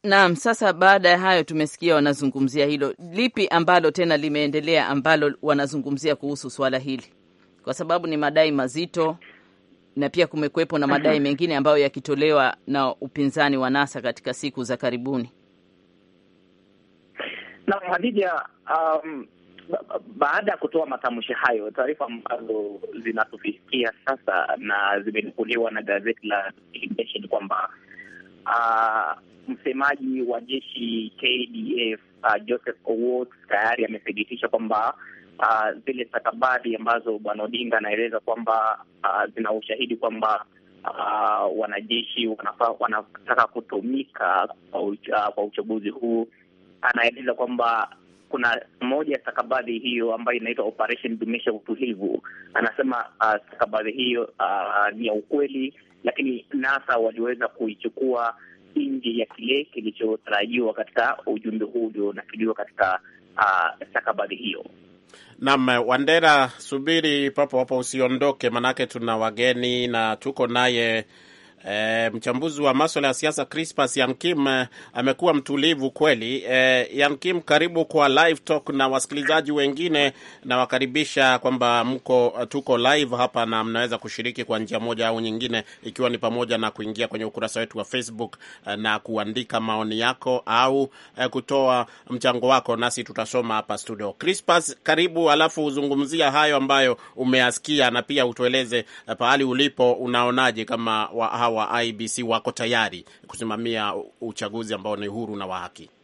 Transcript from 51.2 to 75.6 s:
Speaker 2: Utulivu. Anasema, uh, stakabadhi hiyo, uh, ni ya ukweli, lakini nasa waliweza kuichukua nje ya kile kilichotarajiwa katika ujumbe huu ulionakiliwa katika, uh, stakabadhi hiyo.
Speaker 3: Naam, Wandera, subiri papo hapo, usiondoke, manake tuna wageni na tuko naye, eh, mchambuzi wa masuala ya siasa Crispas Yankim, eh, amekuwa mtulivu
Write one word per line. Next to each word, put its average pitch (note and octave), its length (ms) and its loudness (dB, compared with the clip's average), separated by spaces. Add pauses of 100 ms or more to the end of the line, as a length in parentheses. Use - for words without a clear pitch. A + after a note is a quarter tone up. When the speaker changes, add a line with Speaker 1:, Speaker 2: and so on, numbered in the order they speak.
Speaker 2:
Utulivu. G#2 680 -4 (320)
Anasema, A#2+ 500 -2 (160)
uh, G#2+ 260 2
stakabadhi G#2+ 460 -4
hiyo, B2 320 -2
uh, G2+ 720 -2
ni A#2 100 -6
ya G#2+ 60 -2
ukweli, C3+ 600 -2 (300)
lakini B2+ 480 -4
nasa C3+ 460 0
waliweza A#2 500 -2
kuichukua A#2 840 -2 (420)
nje C3+ 400 -2
ya A2+ 100 0
kile C3+ 380 -2
kilichotarajiwa A2 1120 -2
katika A#2 520 -2
ujumbe A2 380 -4
huu A2+ 220 -4
ulionakiliwa G#2 680 -4
katika, F#2+ 460 -2 (360)
uh, F#2 540 0
stakabadhi G2+ 460 -4
hiyo. G#2 280 -8 (720)
Speaker 3:
Naam, C3+ 300 4 (180)
Wandera, C#3+ 600 6 (100)
subiri C#3+ 720 0
papo C#3 280 0
hapo, B2+ 200 0
usiondoke, C3 720 0
manake B2 360 0
tuna A#2 300 -2
wageni B2 720 0
na A2+ 300 0
tuko C3+ 300 -2
naye, A#2 580 2 (640)
eh, A2 460 0
mchambuzi C#3+ 480 -4
wa C3+ 120 4
masuala C#3+ 340 2
ya B2+ 60 2
siasa - 300 -2
Crispas D3 520 -2
Yankim, C#3 500 0
eh, C3 220 0 (260)
amekuwa C3+ 400 2
mtulivu C#3 560 0